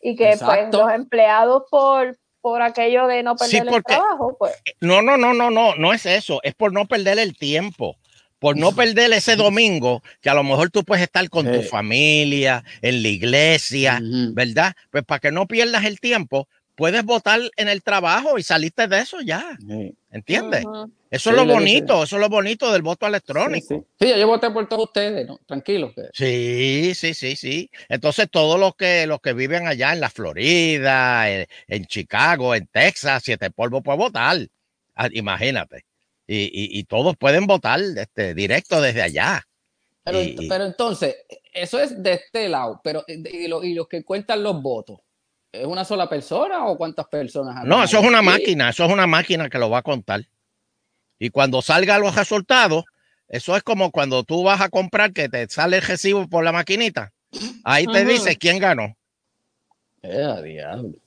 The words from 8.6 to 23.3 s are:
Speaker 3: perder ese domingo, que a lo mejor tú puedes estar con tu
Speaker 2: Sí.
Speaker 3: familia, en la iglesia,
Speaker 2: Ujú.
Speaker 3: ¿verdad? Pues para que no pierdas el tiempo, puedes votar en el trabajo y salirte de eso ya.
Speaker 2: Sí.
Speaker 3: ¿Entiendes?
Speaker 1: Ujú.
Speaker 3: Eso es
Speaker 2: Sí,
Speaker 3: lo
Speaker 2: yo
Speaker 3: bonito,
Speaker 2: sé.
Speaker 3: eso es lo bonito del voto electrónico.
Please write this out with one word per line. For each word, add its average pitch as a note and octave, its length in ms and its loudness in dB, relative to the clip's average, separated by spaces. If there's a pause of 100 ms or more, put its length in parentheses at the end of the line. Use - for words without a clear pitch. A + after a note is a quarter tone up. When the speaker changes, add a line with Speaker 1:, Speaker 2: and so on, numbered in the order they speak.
Speaker 3:
perder A#3 400 4
ese A3 240 4
domingo, G3+ 680 2 (200)
que C#3 80 2
a C#3 40 4
lo C#3+ 80 4
mejor C#3+ 280 2
tú G3+ 120 0
puedes F3+ 220 2
estar F#3 240 -2
con D#3+ 160 -2
tu B2 160 2
Speaker 2:
Sí. G#2 80 -8
Speaker 3:
familia, C3+ 960 2 (160)
en B2 220 0
la A2 60 0
iglesia, C3 920 2
Speaker 2:
Ujú. A#2 300 -4
Speaker 3:
¿verdad? B2+ 400 0 (180)
Pues C#3 140 -4
para C#3 160 -4
que D3 100 0
no F3+ 160 -2
pierdas A3+ 380 0
el G#3 160 -4
tiempo, F3 480 -2 (260)
puedes G3 300 0
votar A3 340 0 (200)
en G#3+ 100 -2
el G3+ 140 -2
trabajo G#3 560 0
y F3 40 -4
salirte E3 460 -2
de G3 120 2
eso E4 200 -8
ya. A#3+ 380 -8 (100)
Speaker 2:
Sí. G#2+ 260 -10 (160)
Speaker 3:
¿Entiendes? F#3 540 -4
Speaker 1:
Ujú. G#3+ 260 -14 (200)
Speaker 3:
Eso C3+ 200 -2
es A#3 60 6
Speaker 2:
Sí, C4 60 6
Speaker 3:
lo B3 40 4
Speaker 2:
yo B3 80 6
Speaker 3:
bonito, G#3 440 4
Speaker 2:
sé. D#3 60 2
Speaker 3:
eso G3+ 120 -6
es G3+ 40 0
lo G#3 100 2
bonito A3 420 0
del F#3 100 4
voto E3+ 240 -4
electrónico. F#3+ 640 -2